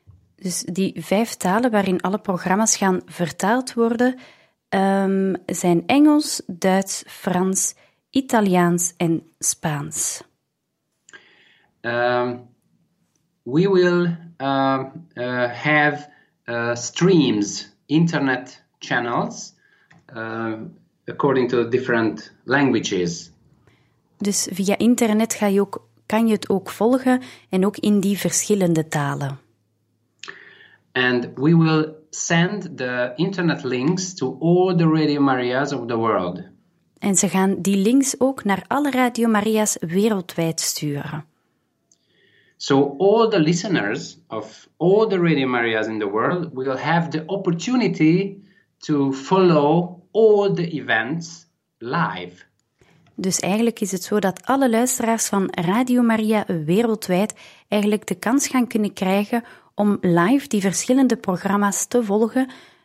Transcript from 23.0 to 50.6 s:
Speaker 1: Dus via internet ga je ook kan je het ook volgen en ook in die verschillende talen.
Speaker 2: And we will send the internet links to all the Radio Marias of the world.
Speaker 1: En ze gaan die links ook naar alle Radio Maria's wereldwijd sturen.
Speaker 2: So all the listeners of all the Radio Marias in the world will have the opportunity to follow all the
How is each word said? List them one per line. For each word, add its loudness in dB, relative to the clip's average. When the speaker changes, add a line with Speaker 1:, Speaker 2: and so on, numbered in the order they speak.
Speaker 1:
Dus -2
via 0
internet 2
ga -2
je 2
ook -6
kan 2
je 2
het -2
ook -2
volgen 2
en 2
ook -2
in 2
die 0
verschillende 0
talen. -4
Speaker 2:
And 0
we 4
will 2
send -2
the -4
internet -2
links -2
to -6
all 2
the 4
Radio 2
Marias 0
of -6
the -4
world. -2
Speaker 1:
En 0
ze 2
gaan 0
die 0
links 2
ook -2
naar -2
alle -2
Radio 0
Maria's 0
wereldwijd -2
sturen. -6
Speaker 2:
So 0
all 4
the 2
listeners -2
of -12
all 4
the 0
Radio 2
Marias 0
in -4
the -2
world -2
will -4
have 0
the -6
opportunity 0
to -2
follow 4
all 4
the -2